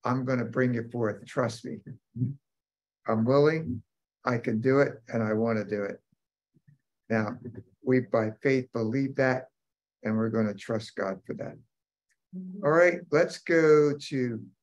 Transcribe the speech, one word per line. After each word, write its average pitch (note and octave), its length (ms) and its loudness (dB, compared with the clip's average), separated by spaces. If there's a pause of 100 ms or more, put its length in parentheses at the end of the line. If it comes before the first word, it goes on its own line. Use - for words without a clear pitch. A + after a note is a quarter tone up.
"I'm B2+ 200 0
gonna B2+ 200 0
bring B2 300 0
you A2+ 160 -4
forth. A2 340 -2
Trust A#2 400 -4
me. - 160 -10 (1300)
I'm A2 180 0
willing, D3+ 580 2 (420)
I B2 140 -2
can A2 220 -2
do C3+ 200 4
it, - 280 0
and A2+ 140 -2
I G#2+ 100 0
wanna A2 320 0
do G#2 200 -4
it." - 180 -8 (1040)
Now, A2 300 -2 (440)
we C3 180 4
by A2 320 0 (100)
faith C3+ 300 0
believe C3 440 -2
that, C3 340 0 (520)
and A2 140 -2
we're A2+ 140 0
gonna G#2+ 240 0
trust A2 400 -6
God F#2+ 300 -6
for - 100 -10
that. - 240 -12 (1040)
All D3 80 2
right, E3+ 300 4 (100)
let's D#3+ 280 2
go D3+ 580 4
to B2 540 -4 (120)